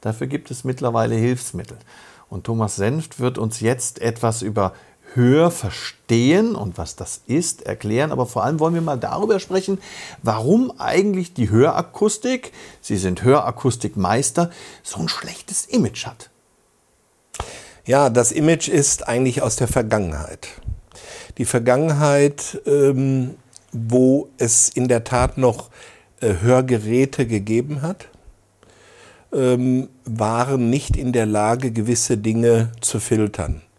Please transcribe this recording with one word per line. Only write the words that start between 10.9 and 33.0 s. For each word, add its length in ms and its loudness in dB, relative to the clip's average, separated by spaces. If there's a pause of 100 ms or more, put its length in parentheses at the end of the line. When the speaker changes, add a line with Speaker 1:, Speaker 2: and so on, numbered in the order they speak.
Speaker 1:
die 160 0
Hörakustik, 1000 0 (300)
Sie 160 -4
sind 260 -2
Hörakustikmeister, 1300 0 (320)
so 160 -12
ein 80 -4
schlechtes 560 -8
Image 420 -2
hat. 240 -16 (1600)
Speaker 2:
Ja, 240 4
das 240 2
Image 340 2
ist 400 0
eigentlich 340 0
aus 140 0
der 140 -2
Vergangenheit. 800 -2 (880)
Die 80 -2
Vergangenheit, 1200 2
ähm, 680 2 (360)
wo 560 4 (100)
es 300 2
in 220 0
der 160 2
Tat 320 0
noch, 320 0 (500)
äh, 220 2
Hörgeräte 840 2
gegeben 560 -2
hat, 240 -8 (1300)
ähm, 560 2 (160)
waren 640 0
nicht 280 0
in 140 -2
der 140 2
Lage, 460 0
gewisse 460 0
Dinge 540 2 (100)
zu 180 -2